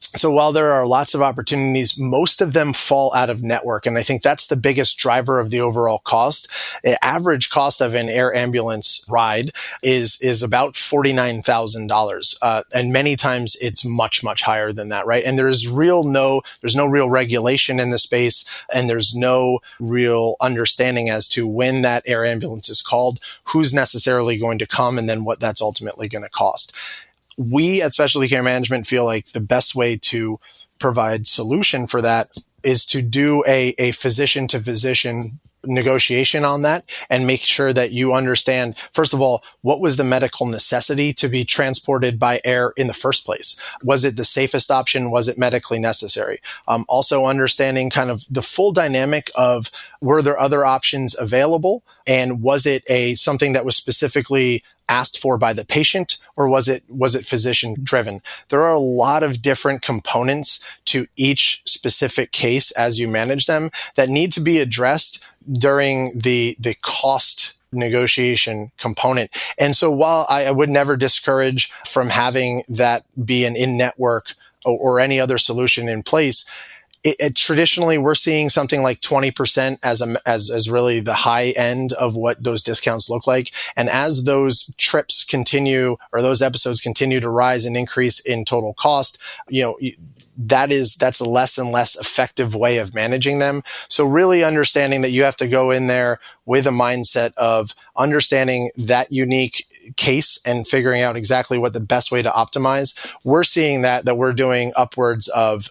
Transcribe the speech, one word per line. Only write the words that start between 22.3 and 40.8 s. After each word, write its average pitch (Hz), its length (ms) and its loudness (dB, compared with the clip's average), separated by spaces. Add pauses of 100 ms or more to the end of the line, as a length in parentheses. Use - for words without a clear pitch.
is 110 100 -2
called, 123 380 0 (260)
who's 151 300 2
necessarily 120 640 0
going 113 220 -4
to 110 60 -6
come, 123 300 0
and 113 120 -2
then 110 160 -4
what 113 160 -4
that's 107 200 -2
ultimately 107 480 -6
gonna 104 200 -12
cost. - 440 -2 (680)
We 156 420 2
at 147 100 0
Specialty 139 340 0
Care 127 160 0
Management 127 460 -2
feel 123 160 0
like 113 220 -2
the - 140 -8
best 123 360 0
way 120 200 0
to 110 440 -4 (400)
provide 110 480 0
solution 127 580 0
for 123 160 -2
that 113 340 0 (280)
is 131 220 2
to 135 140 -2
do 139 460 2
a, 131 320 2
a 123 140 0
physician 135 560 0
to 131 100 -4
physician 117 800 -2 (260)
negotiation 131 800 0
on 143 180 0
that 156 200 2 (260)
and 123 200 0
make 131 140 0
sure 139 300 0
that 123 200 0
you 127 200 0
understand, 127 640 0 (160)
first 156 220 2
of 135 60 0
all, 127 240 2 (160)
what 139 200 0
was 156 160 2
the 139 60 2
medical 127 440 0
necessity 135 640 0